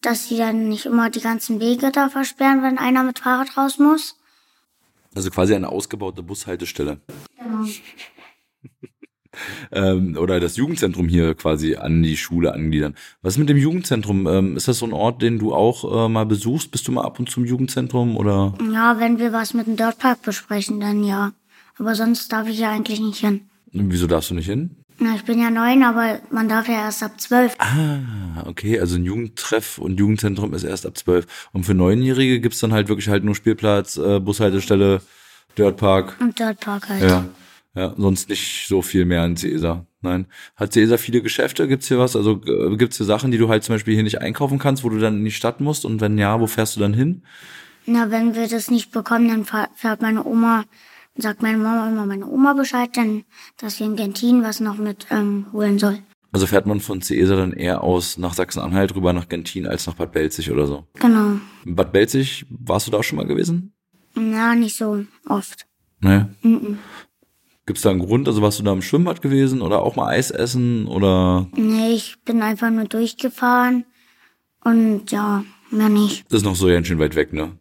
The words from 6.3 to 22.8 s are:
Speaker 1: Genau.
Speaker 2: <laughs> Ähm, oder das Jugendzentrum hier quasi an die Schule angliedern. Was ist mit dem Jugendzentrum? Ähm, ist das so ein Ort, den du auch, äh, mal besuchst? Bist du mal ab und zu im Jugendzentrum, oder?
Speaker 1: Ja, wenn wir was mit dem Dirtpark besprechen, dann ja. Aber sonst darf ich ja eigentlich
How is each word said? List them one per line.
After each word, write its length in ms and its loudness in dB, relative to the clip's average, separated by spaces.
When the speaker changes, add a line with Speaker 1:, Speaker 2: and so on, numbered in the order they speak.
Speaker 1:
Genau. 300 -6
Speaker 2:
<laughs> 80 -10
Ähm, 480 0
oder 220 0
das 160 -4
Jugendzentrum 520 -2
hier 280 2
quasi 400 -2
an 260 0
die 140 0
Schule 360 -2
angliedern. 440 -2
Was 120 -4
ist 40 -2
mit 100 2
dem 80 4
Jugendzentrum? 680 0
Ähm, 300 2
ist 100 -4
das 120 0
so 80 -4
ein 60 -6
Ort, 300 -2
den 160 2
du 160 0
auch, 520 2
äh, 20 0
mal 180 0
besuchst? 460 -2
Bist 160 -6
du 40 -2
mal 120 -2
ab 160 -8
und 100 -6
zu 100 -6
im 60 0
Jugendzentrum, 680 -2
oder? 380 2
Speaker 1:
Ja, 260 2
wenn 220 0
wir 120 0
was 220 -4
mit 140 -2
dem 80 -2
Dirtpark 460 0
besprechen, 580 -4
dann 240 0
ja. 280 -2
Aber 160 -2
sonst 380 -2
darf 160 -2
ich 100 -4
ja 140 0
eigentlich 280 -4